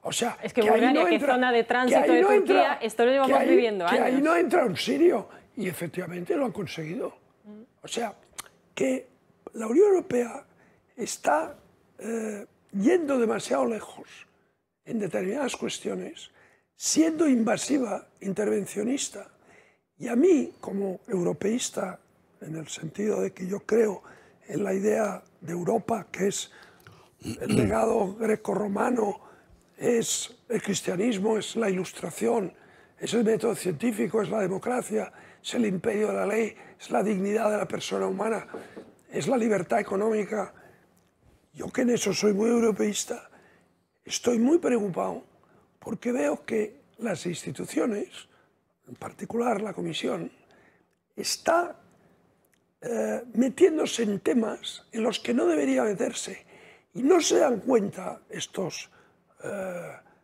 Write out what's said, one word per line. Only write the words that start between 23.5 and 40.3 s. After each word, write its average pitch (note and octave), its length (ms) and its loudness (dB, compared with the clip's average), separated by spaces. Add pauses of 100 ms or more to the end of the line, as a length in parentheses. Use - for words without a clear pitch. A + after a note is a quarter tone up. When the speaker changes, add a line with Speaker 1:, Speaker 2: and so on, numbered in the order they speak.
Speaker 1:
creo G#3+ 420 0 (460)
en - 160 -4
la F#3+ 100 -2
idea G3+ 480 0 (200)
de D3+ 100 -10
Europa, F#3+ 600 -2
que F#3+ 180 0
es - 200 -6 (920)
el G#3+ 140 0
legado G#3+ 600 2
grecorromano, G#3 1040 0 (580)
es - 560 0 (140)
el A3 140 -2
cristianismo, G3+ 760 -2
es - 180 -6
la A3 140 0
ilustración, F#3+ 840 -2 (460)
es D3+ 140 -6
el A#3 100 2
método G#3+ 320 2
científico, G#3+ 680 -2
es G3 80 -2
la A3 100 -2
democracia, G3+ 720 -4 (300)
es - 140 -10
el B3 100 2
imperio G#3 440 0
de G3+ 40 -2
la F#3+ 140 -2
ley, G#3+ 280 -2 (240)
es - 120 -18
la A#3+ 100 2
dignidad G#3 500 0
de G#3 60 0
la F#3+ 100 -2
persona F#3+ 380 -4
humana, F#3+ 420 -4 (640)
es D3+ 160 -4
la B3+ 100 2
libertad G#3+ 420 0
económica. G#3 760 -2 (1000)